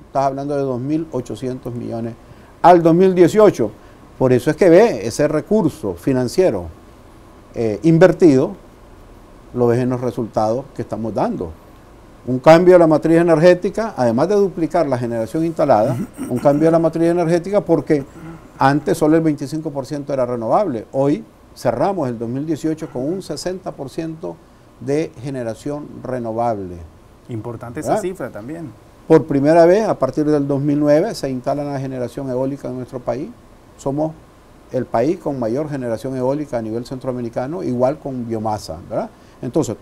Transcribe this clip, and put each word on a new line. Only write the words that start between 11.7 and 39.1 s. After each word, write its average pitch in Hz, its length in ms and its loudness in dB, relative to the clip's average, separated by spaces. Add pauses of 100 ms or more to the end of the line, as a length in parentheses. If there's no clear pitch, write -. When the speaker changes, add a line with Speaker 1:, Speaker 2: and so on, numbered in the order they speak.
Speaker 1:
Un 127 140 -4
cambio 175 380 8
a - 20 8
la 170 80 8
matriz 160 320 4
energética, 175 800 4
además 127 320 2
de 208 80 2
duplicar 170 500 0
la 131 100 0
generación 117 480 -4
instalada, 135 520 2 (340)
un 123 80 -2
cambio 147 300 4
a - 20 6
la 165 80 4
matriz 165 300 0
energética 175 520 0
porque 151 440 0 (540)
antes 143 380 2
solo 156 200 4
el 165 60 2
veinticinco 156 480 -4
por 139 160 -8
ciento 143 260 -8
era 127 120 0
renovable. 123 680 -2
Hoy 143 320 0 (320)
cerramos 139 520 -2
el 117 100 -8
dos 117 100 -8
mil 135 180 -6
dieciocho 160 440 -6
con 123 120 -8
un 180 200 -6
sesenta 180 500 -10
por 143 180 -12
ciento 165 460 -10 (420)
de 147 320 -4 (120)
generación 139 640 -8 (160)
renovable. 113 720 -6 (520)
Speaker 2:
Importante 120 520 -12
esa 139 100 -6
Speaker 1:
¿Verdad? 202 120 0
Speaker 2:
cifra 180 280 -8
también. 127 400 -14 (380)
Speaker 1:
Por - 180 6
primera 151 400 6
vez, 202 220 4
a 143 100 -2
partir 135 260 -2
del 147 220 0
dos 139 140 -2
mil 147 180 0
nueve, 151 360 2
se 143 140 -8
instala 139 360 -4
la 139 160 -8
generación 131 500 -8
eólica 135 380 -4
en 127 80 -8
nuestro 127 240 -12
país. 131 300 -8 (460)
Somos 151 360 -4 (580)
el 127 160 -4
país 143 320 0
con 139 220 -6
mayor 127 280 -4
generación 131 480 -6
eólica 131 420 -4
a 113 40 -4
nivel 113 240 -8
centroamericano, 127 800 -8
igual 127 340 -2
con 127 300 -10
biomasa, 107 500 -6 (100)
¿verdad? 170 220 -6 (300)